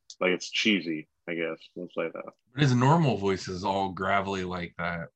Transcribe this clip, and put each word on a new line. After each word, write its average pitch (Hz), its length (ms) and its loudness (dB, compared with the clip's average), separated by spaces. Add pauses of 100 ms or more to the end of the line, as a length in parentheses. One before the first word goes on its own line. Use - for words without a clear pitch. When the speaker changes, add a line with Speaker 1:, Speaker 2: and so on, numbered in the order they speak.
(200)
Speaker 1:
Like, 92 120 2
it's - 180 -2
cheesy, 82 580 0 (200)
I 87 80 -6
guess. 80 400 -6
We'll 87 140 -10
say 82 200 -4
that. - 240 -12 (200)
Speaker 2:
But 135 100 0
his 127 120 6
normal 131 420 4
voice 95 300 0
is 92 160 -6
all 98 280 0
gravelly 95 520 0
like 90 340 -6
that. 85 380 -6